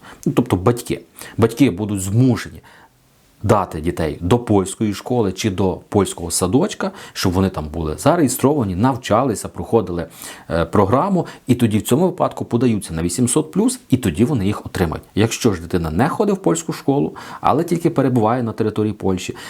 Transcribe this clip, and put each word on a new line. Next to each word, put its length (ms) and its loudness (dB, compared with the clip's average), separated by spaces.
Ну, 100 2
тобто 200 2
батьки. 440 -2
Батьки 340 4
будуть 300 -4
змушені 600 0
дати 380 0
дітей 400 -2
до 180 4
польської 560 0
школи 380 -2
чи 180 -2
до 380 -2
польського 420 0
садочка, 600 0
щоб 200 0
вони 160 2
там 200 -6
були 300 -4
зареєстровані, 800 2
навчалися, 720 0
проходили, 580 -2
е, 140 2
програму, 640 2
і 80 2
тоді 240 2
в 40 0
цьому 220 2
випадку 400 -2
подаються 500 0
на 80 -2
вісімсот 500 0
плюс, 280 0
і 60 4
тоді 280 0
вони 220 0
їх 200 -4
отримають. 380 -2
Якщо 380 2
ж 80 -4
дитина 300 -2
не 180 2
ходить 280 0
в 20 -16
польську 340 -2
школу, 440 -2
але 240 2
тільки 260 0
перебуває 520 2
на 100 -2
території 400 -2
Польщі, 440 -4